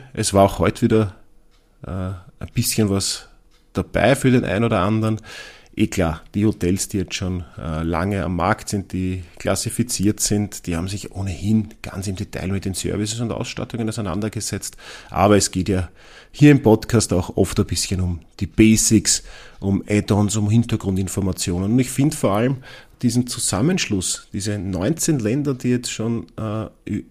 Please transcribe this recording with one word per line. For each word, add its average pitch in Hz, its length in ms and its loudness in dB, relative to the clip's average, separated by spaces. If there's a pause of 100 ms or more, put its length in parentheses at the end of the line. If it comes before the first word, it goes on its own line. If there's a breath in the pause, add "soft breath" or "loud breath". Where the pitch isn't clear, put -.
(140)
es - 200 -4
war 98 120 8
auch - 120 0
heute 95 240 0
wieder, 110 340 2 (720)
äh, - 40 -10
ein 92 680 -10
bisschen 117 340 2
was - 380 -2 (460)
dabei 101 420 2
für 131 160 2
den 120 140 4
einen 104 200 0
oder 110 140 2
anderen. 110 420 0 (540 loud breath)
Eh 107 100 2
klar, 82 380 -2 (100)
die 104 140 2
Hotels, 95 400 0
die 107 100 -6
jetzt 90 160 -4
schon, 92 300 -4 (160)
äh, 80 240 -6
lange 87 400 -2
am 90 120 -2
Markt 87 340 0
sind, 101 240 -4
die 92 300 -4 (140)
klassifiziert 101 840 -2
sind, 104 440 -2
die 87 100 -4
haben 85 120 -4
sich 98 240 -8
ohnehin 98 580 -2 (140)
ganz 95 240 -8
im 95 80 -4
Detail 92 320 -8
mit 95 180 -4
den 95 80 -4
Services 104 460 -4
und 120 120 -4
Ausstattungen - 560 -6
auseinandergesetzt. 104 880 -6 (360 loud breath)
Aber 101 260 6
es - 140 2
geht 92 180 -2
ja 92 200 0 (420 loud breath)
hier 147 180 8
im 139 140 8
Podcast 110 500 4
auch 90 240 -2
oft 95 220 2
ein 98 80 0
bisschen 90 340 -2
um 87 200 -2 (180)
die 101 80 -4
Basics, - 760 4 (380 loud breath)
um 98 280 0
Add-ons, 101 480 2
um 104 140 0
Hintergrundinformationen. 98 1200 0
Und 127 60 4
ich 123 120 0
finde 147 260 0
vor 113 140 0
allem 120 260 0 (440 loud breath)
diesen 120 260 0
Zusammenschluss, - 1040 -2
diese 104 260 -4
neunzehn 101 640 -2
Länder, 135 360 0
die 123 140 -4
jetzt 123 220 0
schon, 117 360 -4 (100)
äh, 107 300 -6 (200)
ü-, - 240 -4